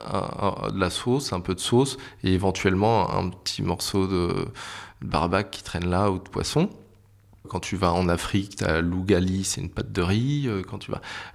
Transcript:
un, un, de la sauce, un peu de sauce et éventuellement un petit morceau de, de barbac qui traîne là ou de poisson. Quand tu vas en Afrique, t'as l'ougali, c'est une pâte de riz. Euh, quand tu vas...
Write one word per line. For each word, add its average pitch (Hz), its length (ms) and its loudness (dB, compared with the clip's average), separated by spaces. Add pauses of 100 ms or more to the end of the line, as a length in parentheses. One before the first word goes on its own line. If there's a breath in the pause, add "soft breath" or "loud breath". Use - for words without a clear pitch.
un, - 640 -2
un, 107 60 -2
de 98 80 -4
la 92 100 4
sauce, 131 420 -2
un 95 60 -2
peu 90 160 -2
de 87 60 -6
sauce 135 380 2 (260 loud breath)
et 95 80 4
éventuellement 95 840 4
un 92 140 0
petit - 340 -6
morceau 95 460 0
de, 90 400 0 (540 loud breath)
de - 40 -8
barbac 87 460 0
qui - 100 -12
traîne 87 260 -4
là 95 220 4
ou 92 80 0
de 92 100 -10
poisson. 151 400 0 (800)
Quand 92 120 -6
tu - 160 -4
vas 90 160 4
en 90 160 4
Afrique, 98 480 0
t'as 85 240 2
l'ougali, 92 640 2
c'est - 160 -4
une 90 100 -6
pâte - 220 -8
de 98 100 0
riz. 127 460 2
Euh, 98 200 -2
quand 107 100 -10
tu - 120 -14
vas... 104 100 -6 (340 loud breath)